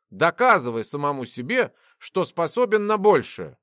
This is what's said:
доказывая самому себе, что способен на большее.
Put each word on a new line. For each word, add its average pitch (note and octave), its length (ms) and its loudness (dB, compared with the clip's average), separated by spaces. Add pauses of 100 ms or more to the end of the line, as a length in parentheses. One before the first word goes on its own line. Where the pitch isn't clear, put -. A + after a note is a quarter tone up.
доказывая C3 760 2
самому C#3+ 400 -4
себе, B2+ 480 -4 (260)
что - 280 -4
способен G#3 600 0
на G#3+ 100 2
большее. C#3 640 2